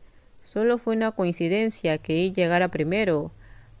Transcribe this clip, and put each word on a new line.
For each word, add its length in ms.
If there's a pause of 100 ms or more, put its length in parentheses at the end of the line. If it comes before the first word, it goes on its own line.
(420)
Solo 360
fue 180
una 160
coincidencia 840
que 160
Ike 200
llegara 380
primero, 640 (460)